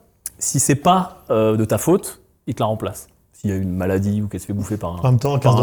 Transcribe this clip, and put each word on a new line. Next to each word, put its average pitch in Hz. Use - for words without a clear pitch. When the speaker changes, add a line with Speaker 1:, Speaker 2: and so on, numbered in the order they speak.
Speaker 1:
si -
c'est -
pas, 185
euh, 110
de 110
ta 107
faute, -
il 123
te 127
la -
remplace. 107
S'il -
y -
a -
une 95
maladie 98
ou 101
qu'elle 98
se -
fait 101
bouffer 101
par 87
un, -
Speaker 2:
En 127
même 123
temps, 143
Speaker 1:
par 135
un -
loup. 120
Speaker 2:
quinze -